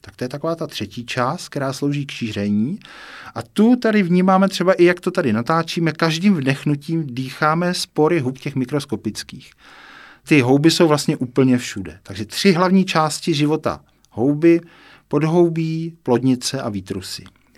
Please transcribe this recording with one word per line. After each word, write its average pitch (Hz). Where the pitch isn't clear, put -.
Tak -
to -
je 127
taková 143
ta 165
třetí 113
část, 131
která 135
slouží 143
k -
šíření. 107
A 110
tu 233
tady 220
vnímáme 185
třeba 185
i, 175
jak 175
to 185
tady 151
natáčíme, 165
každým 165
vdechnutím 151
dýcháme 151
spory 160
hub 131
těch 131
mikroskopických. 127
Ty 139
houby 139
jsou 165
vlastně 147
úplně 127
všude. 90
Takže 101
tři -
hlavní 185
části 160
života. 147
Houby, 147
podhoubí, 160
plodnice 127
a 131
výtrusy. 95